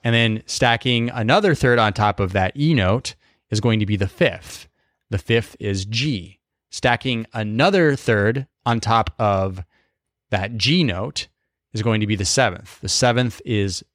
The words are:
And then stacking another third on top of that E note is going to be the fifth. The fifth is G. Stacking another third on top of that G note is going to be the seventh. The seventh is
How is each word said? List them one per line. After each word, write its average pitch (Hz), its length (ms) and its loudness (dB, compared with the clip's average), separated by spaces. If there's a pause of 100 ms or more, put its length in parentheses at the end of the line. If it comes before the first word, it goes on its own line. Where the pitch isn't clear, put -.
And 117 120 0
then 113 300 0
stacking 117 640 0
another 143 460 2
third 120 240 2
on 107 120 4
top 104 280 0
of 92 140 0
that 92 220 0
E 151 180 2
note 107 420 0 (340)
is 110 100 -2
going 110 220 2
to 104 40 2
be 101 120 0
the 98 100 -2
fifth. - 600 -4 (420)
The 107 80 -4
fifth - 420 -2
is 98 260 -4
G. 110 540 -6 (320)
Stacking 120 640 -2
another 143 640 2
third 117 520 0 (180)
on 117 140 0
top 113 400 0
of 95 440 0 (680)
that 104 260 -4
G 147 280 2
note 104 440 -4 (460)
is 107 80 -4
going 110 180 0
to 107 80 0
be 107 80 0
the 92 100 -4
seventh. - 540 -2
The - 80 -10
seventh 123 560 0
is 101 400 -2 (120)